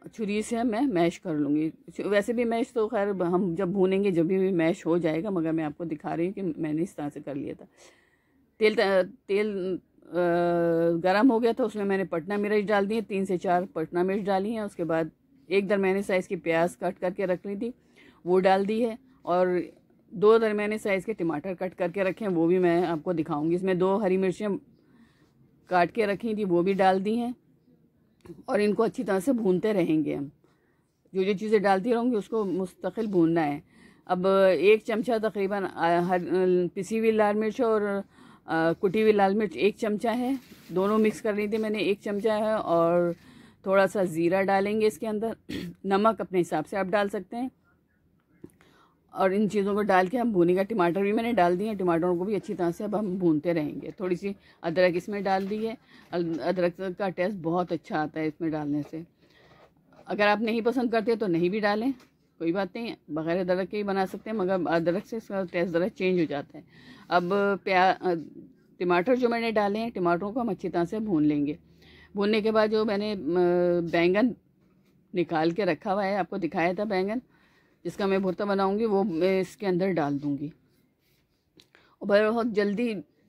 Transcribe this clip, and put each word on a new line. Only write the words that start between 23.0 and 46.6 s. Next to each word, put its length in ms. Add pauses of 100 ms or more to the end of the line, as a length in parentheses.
दिखाऊंगी। 420
इसमें 220
दो 200
हरी 200
मिर्चें 400 (1120)
काट 220
के 140
रखी 300
थी, 80
वो 200
भी 100
डाल 280
दी 140
हैं, 200 (1160)
और 120
इनको 220
अच्छी 200
तरह 160
से 120
भूनते 420
रहेंगे 420
हम। 160 (840)
जो 80
जो 100
चीज़ें 280
डालती 300
रहूँगी, 240
उसको 300
मुस्तकिल 640
भूनना 340
है। 220 (440)
अब 180 (340)
एक 240
चमचा 360
तकरीबन, 440
अ, 380
हर, 200
अ, 540
पिसी 220
हुई 140
लाल 240
मिर्च 260
और, 420 (440)
अ, 260
कुटी 280
हुई 100
लाल 240
मिर्च 200
एक 220
चमचा 340
है, 280 (320)
दोनों 260
मिक्स 240
कर 140
ली 120
थी 100
मैंने, 220
एक 200
चमचा 360
है। 220
और 580 (500)
थोड़ा 220
सा 160
ज़ीरा 380
डालेंगे 460
इसके 200
अंदर, 300 (120)
<clears throat> 360
नमक 360
अपने 180
हिसाब 260